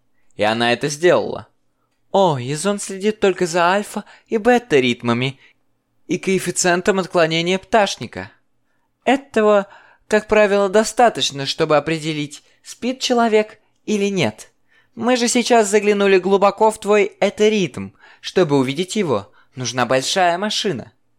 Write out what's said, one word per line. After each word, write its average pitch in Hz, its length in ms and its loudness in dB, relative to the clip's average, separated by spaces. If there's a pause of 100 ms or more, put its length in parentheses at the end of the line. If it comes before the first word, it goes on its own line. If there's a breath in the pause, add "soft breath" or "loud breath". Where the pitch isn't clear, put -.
(360)
И 101 60 -4
она 117 300 0
это 143 160 -4
сделала. 147 580 0 (640)
"О, 180 280 2
Изон 156 400 -4
следит 202 400 -6
только 185 260 0
за 170 240 0
альфа 202 340 -4 (220 soft breath)
и 220 100 -4
бета 233 440 2
ритмами 120 580 -2 (720 soft breath)
и 151 100 -4
коэффициентом 180 800 -2
отклонения 170 600 0
пташника. 185 760 -4 (720)
Этого, 214 640 2 (400 soft breath)
как 214 180 0
правило, 202 420 2
достаточно, 185 800 0
чтобы 156 300 0
определить, 151 640 -4 (200)
спит 254 360 -8
человек 220 600 0 (260)
или 202 200 0
нет. 185 440 -4 (460)
Мы 233 200 0
же 240 120 0
сейчас 233 400 2
заглянули 202 500 2
глубоко 196 540 2
в - 80 -10
твой 202 400 0
этеритм, 202 720 0 (300 soft breath)
чтобы 147 380 0
увидеть 139 380 -4
его. 135 360 -2 (220)
Нужна 123 320 -4
большая 170 500 0
машина". 196 560 -6 (260)